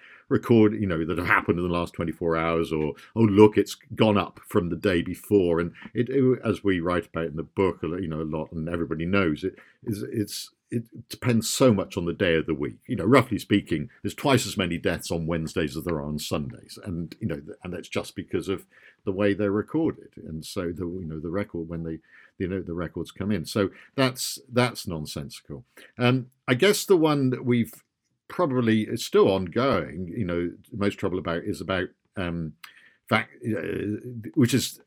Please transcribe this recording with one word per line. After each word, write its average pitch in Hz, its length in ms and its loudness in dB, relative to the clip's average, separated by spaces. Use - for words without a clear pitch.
record, 110 460 6
you 107 120 -2
know, 82 200 0
that 85 100 -4
have 87 100 -2
happened 95 320 2
in 87 80 -2
the 87 60 -2
last 85 220 -4
twenty-four 82 420 -2
hours," 82 360 0
or, 76 200 0
"Oh, 113 60 4
look, 104 340 10
it's - 200 2
gone 107 240 6
up - 280 -2
from 92 220 0
the 85 80 -4
day 90 240 2
before." 87 600 2
And 87 120 -2
it, 120 160 -2
it, 127 340 2
as 104 180 -2
we 95 180 2
write 87 260 0
about 82 220 -4
in 73 80 -10
the 82 60 -4
book, 92 400 0
you 87 240 -4
know, 78 140 -4
a - 20 -4
lot, 78 300 -6
and 82 160 -6
everybody 82 380 -4
knows 87 380 0
it, 92 100 -4
is, 107 200 -6
it's, - 480 -6
it - 380 -8
depends 113 400 0
so 131 240 6
much 95 240 -2
on 92 80 -2
the 85 80 -2
day 85 220 2
of 78 120 0
the 82 80 -2
week. 65 240 -6
You 127 80 -4
know, 95 80 -4
roughly 113 340 4
speaking, 80 520 0
there's 101 120 -6
twice 131 300 2
as 85 120 -8
many 90 200 0
deaths 85 360 -4
on 82 140 -2
Wednesdays 78 500 -2
as 78 80 -8
there 85 120 -2
are 71 60 -4
on 76 160 -6
Sundays, - 640 -8
and, 85 380 -8
you 117 80 -4
know, 73 100 -6
th-, 73 240 -16
and 90 100 -10
that's 82 160 -12
just - 280 -8
because 90 320 -6
of 95 160 -6
the 104 80 -2
way 101 220 -2
they're 98 180 -2
recorded, 107 640 -4
and 82 280 -12
so 90 280 -6
the, 90 120 -8
you 90 200 -8
know, 78 160 -10
the 82 100 -8
record 87 380 -6
when 82 160 -8
they, 82 140 -8
you 92 100 -4
know, 95 120 -4
the 85 140 -8
records 85 380 -8
come 98 180 -4
in. 90 140 -2
So 98 260 0
that's, 131 460 -2
that's 120 380 0
nonsensical. 76 760 -10
Um, 123 340 2
I 131 60 2
guess 196 300 4
the 196 120 6
one 147 340 4
that 123 140 -4
we've 120 400 0
probably, 123 560 2
it's 117 220 -6
still 190 260 4
ongoing, 92 840 -2
you 117 80 -4
know, 87 260 -2
most 101 260 -2
trouble 92 220 -4
about 85 240 -4
is 98 160 -6
about, 92 300 -2
um, 85 380 -6
vac-, - 380 -2
uh, 92 540 -4
which 123 200 4
is - 320 -2